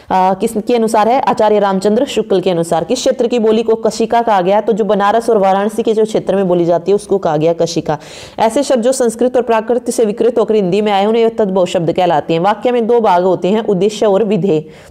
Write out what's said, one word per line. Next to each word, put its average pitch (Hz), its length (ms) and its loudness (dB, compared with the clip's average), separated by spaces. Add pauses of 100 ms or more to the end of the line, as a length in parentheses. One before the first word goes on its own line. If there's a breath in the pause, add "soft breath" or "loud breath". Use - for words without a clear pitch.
(100)
आ, 185 240 2
किसके 226 400 -2
अनुसार 220 340 2
है? 262 120 2
आचार्य 214 380 2
रामचंद्र 202 460 0
शुक्ल 214 360 -2
के 185 100 0
अनुसार। 165 340 0
किस 254 140 -2
क्षेत्र 254 300 0
की 240 100 -2
बोली 220 240 2
को 226 120 0
कशिका 226 480 0
कहा 214 180 2
गया? 196 200 2
तो 214 120 0
जो 208 120 0
बनारस 208 460 0
और 220 80 4
वाराणसी 196 440 0
के 220 120 0
जो 214 100 2
क्षेत्र 196 320 -2
में 190 120 0
बोली 175 160 2
जाती 170 260 0
है 202 40 2
उसको 196 240 0
कहा 170 180 -2
गया 160 160 0
कशिका। 165 460 -4 (400 loud breath)
ऐसे 226 240 0
शब्द 262 200 0
जो 254 100 0
संस्कृत 247 440 0
और 233 60 2
प्राकृत 233 480 -2
से 233 140 0
विकृत 220 340 0
होकर 214 160 0
हिंदी 196 260 0
में 208 120 0
आए 196 140 2
उन्हें 226 300 0
तद्भव 190 300 0
शब्द 170 260 -2
कहलाते 170 400 0
हैं। 165 80 0
वाक्य 220 320 0
में 240 140 0
दो 240 140 2
भाग 185 220 2
होते 180 260 0
हैं, 214 160 0
उद्देश्य 208 420 0
और 202 180 2
विधेय, 202 400 0 (260 loud breath)